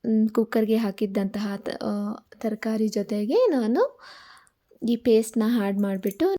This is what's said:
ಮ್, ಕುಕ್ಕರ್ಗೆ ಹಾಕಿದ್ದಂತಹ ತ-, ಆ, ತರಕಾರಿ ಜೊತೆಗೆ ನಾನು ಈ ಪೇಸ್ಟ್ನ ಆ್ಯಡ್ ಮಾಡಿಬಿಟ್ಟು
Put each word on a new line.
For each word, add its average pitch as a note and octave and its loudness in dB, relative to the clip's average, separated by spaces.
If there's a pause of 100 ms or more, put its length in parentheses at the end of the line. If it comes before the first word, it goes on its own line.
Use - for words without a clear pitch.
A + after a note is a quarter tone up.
ಮ್, A3 4
ಕುಕ್ಕರ್ಗೆ A3 2
ಹಾಕಿದ್ದಂತಹ G3+ -2
ತ-, - -10
ಆ, G#3+ -4 (460)
ತರಕಾರಿ A3 -2
ಜೊತೆಗೆ G#3 -2 (120)
ನಾನು B3+ 2 (960)
ಈ A3+ 0
ಪೇಸ್ಟ್ನ A3+ 2
ಆ್ಯಡ್ G3+ 0
ಮಾಡಿಬಿಟ್ಟು G3 -2 (120)